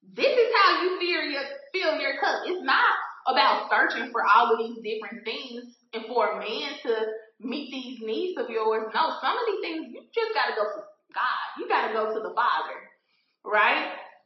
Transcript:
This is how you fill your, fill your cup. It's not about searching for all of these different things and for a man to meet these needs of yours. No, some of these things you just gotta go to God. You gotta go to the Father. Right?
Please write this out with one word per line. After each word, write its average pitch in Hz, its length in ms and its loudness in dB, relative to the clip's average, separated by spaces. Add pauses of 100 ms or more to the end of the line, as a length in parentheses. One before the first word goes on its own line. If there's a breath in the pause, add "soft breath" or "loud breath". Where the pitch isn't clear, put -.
(120)
This 523 240 4
is 453 180 6
how 359 280 6
you 359 160 0
fill 339 320 0
your, 277 120 -4 (300)
fill 320 280 0
your 277 200 -2
cup. 392 240 0
It's 349 200 -4
not 349 280 4 (340)
about 269 440 4
searching - 420 2
for - 120 -2
all 220 280 6
of 226 60 4
these 226 240 -6
different 214 420 -6
things 247 400 -8 (300)
and 226 120 -8
for 233 260 2
a 196 60 -4
man 269 340 -6 (100)
to 220 240 0 (320)
meet 240 320 -6
these 247 320 -10
needs 302 380 -4
of 233 100 -4
yours. 220 420 0
No, 285 280 0
some 330 160 0
of 480 100 -2
these 403 160 -2
things 320 300 -6
you - 100 -16 (100)
just 440 220 -2
gotta 254 220 0
go 214 80 0
to - 180 -6 (320)
God. - 320 -2 (120)
You 330 100 -8
gotta 220 240 2
go 220 200 -2
to 220 80 -4
the - 140 -8
Father. - 420 0 (680)
Right? 226 480 2 (340)